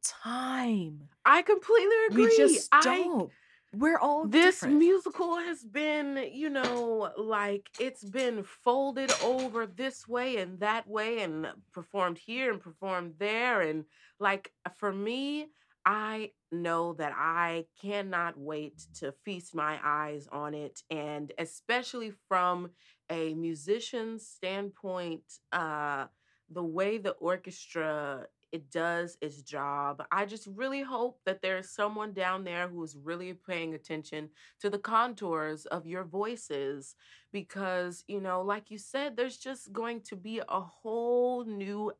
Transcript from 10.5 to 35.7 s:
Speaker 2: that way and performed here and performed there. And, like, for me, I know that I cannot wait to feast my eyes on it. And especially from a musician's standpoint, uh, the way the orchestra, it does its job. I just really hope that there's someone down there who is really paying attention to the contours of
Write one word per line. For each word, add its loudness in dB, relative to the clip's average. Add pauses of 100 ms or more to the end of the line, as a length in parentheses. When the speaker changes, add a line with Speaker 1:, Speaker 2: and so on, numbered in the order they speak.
Speaker 2:
that 0
way -2
and -4 (240)
performed -4
here -2
and -4
performed -6
there. 2
And, 0 (340)
like, -2 (240)
for -2
me, -4 (360)
I -2 (180)
know -2
that -4
I 0 (140)
cannot -4
wait -8
to -8
feast -10
my -2
eyes -2
on -6
it. -10
And -6
especially -6 (160)
from 2 (400)
a -2
musician's -4
standpoint, -6 (280)
uh, -2 (420)
the -6
way 0
the -4
orchestra, -4 (260)
it -10
does -2
its -8
job. -4
I 2
just -10
really -4
hope -4
that -4
there's -2
someone -4
down -2
there -4
who -8
is -12
really -10
paying -6
attention -10 (300)
to -2
the -4
contours -2
of -6